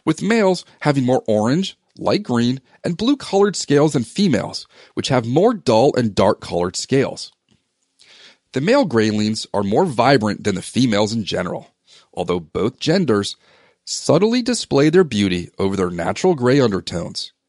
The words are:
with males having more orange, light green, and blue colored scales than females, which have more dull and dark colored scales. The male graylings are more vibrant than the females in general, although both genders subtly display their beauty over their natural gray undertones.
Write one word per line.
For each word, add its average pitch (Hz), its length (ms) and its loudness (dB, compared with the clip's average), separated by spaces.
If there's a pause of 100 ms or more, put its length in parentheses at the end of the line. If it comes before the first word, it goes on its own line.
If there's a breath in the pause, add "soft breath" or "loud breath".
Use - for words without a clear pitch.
with - 180 -2
males 190 440 0 (160 soft breath)
having 139 240 0
more 127 200 2
orange, 117 520 0 (200)
light 101 240 -2
green, 120 380 -2 (240 soft breath)
and 170 140 -4
blue 269 180 0
colored 202 400 0
scales 147 380 2
than 135 100 0
females, - 640 -2 (260 soft breath)
which - 140 -6
have 123 180 0
more 170 280 2
dull 127 420 2
and 113 180 0
dark 104 280 2
colored 87 340 -4
scales. - 560 -4 (1200 soft breath)
The 131 80 -4
male 240 260 2
graylings 110 680 0
are 101 100 0
more 117 220 2
vibrant 117 580 2
than 98 120 0
the 90 60 -6
females 107 520 0
in 113 100 -2
general, - 500 -6 (400 soft breath)
although 90 280 -4
both 90 380 -6
genders 135 580 0 (480 soft breath)
subtly 220 560 0
display 156 480 0
their 180 160 4
beauty 101 520 -2
over 98 200 -2
their 90 120 0
natural 98 460 -2
gray 127 240 2
undertones. 92 720 -4 (180)